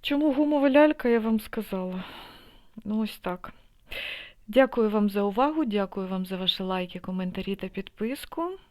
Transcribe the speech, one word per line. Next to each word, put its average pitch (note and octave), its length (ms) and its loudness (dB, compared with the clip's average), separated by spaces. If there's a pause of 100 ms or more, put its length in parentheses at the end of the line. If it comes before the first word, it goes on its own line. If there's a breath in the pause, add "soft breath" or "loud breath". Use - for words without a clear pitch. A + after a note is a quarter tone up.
Чому C#4+ 320 2
гумова C#4+ 360 4
лялька, D4 400 6
я A#3 100 4
вам A3 200 2
сказала. F#3 640 -6 (800 loud breath)
Ну, G#3+ 160 -2
ось G#3+ 180 -4
так. - 360 -8 (920 loud breath)
Дякую A#3+ 420 4
вам G#3 200 4
за G3+ 140 0
увагу, C4+ 420 2
дякую G3 420 -2
вам F#3 180 -4
за F#3 120 -6
ваші F#3 260 -2
лайки, F#3 360 -4
коментарі F#3 560 -4
та F#3+ 120 -10
підписку. A#3+ 840 -6 (200)